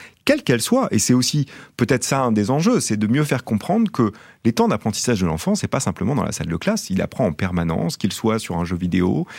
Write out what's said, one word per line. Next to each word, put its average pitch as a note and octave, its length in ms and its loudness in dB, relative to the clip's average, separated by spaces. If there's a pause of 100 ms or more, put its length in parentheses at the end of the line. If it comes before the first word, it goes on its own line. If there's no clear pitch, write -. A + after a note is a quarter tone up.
(260)
quelles C#4+ 160 2
qu'elles A#2+ 180 2
soient. B3 300 2
Et - 80 2
c'est - 160 4
aussi C#3 320 2 (320)
peut-être B2 260 2
ça C#3 180 0
un B2 80 2
des G#2 200 2
enjeux, E3+ 280 2
c'est A2+ 200 -2
de G#2+ 80 0
mieux C#3 180 2
faire C#3 180 0
comprendre F#3+ 480 0
que G#2+ 220 2 (320)
les A#2 80 2
temps A3+ 160 2
d'apprentissage A2 520 0
de F#2 60 0
l'enfant, E2 280 0
c'est - 120 -4
pas - 140 -2
simplement - 340 -2
dans G#2+ 80 0
la E2 100 -2
salle - 160 -6
de E2 80 -2
classe. - 340 -2
Il F#2 120 0
apprend G2 240 -4
en E2 60 0
permanence, F2 640 -2
qu'il G2 160 -2
soit A2 260 0
sur F2 200 -6
un F2 80 0
jeu F2 100 -4
vidéo, F#2 500 0 (120)